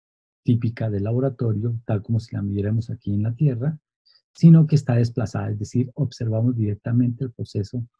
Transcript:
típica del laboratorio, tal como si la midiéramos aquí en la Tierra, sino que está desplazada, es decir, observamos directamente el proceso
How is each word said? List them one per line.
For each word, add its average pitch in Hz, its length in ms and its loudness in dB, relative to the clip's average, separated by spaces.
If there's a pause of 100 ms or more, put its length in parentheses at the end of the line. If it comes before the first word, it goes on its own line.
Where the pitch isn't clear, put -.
(420)
típica 117 480 0
del 101 140 -2
laboratorio, 117 840 -2
tal 107 160 -2
como 117 180 -2
si - 140 -14
la 104 80 -4
midiéramos 101 480 -2
aquí 104 240 -6
en 104 80 0
la 117 120 -2
Tierra, 139 440 -2 (560)
sino 165 320 8
que 156 80 0
está 120 220 2
desplazada, 110 540 -2
es 104 80 -4
decir, 120 360 -4
observamos 120 640 -2
directamente 120 680 -2
el 123 60 -8
proceso 117 560 -8 (140)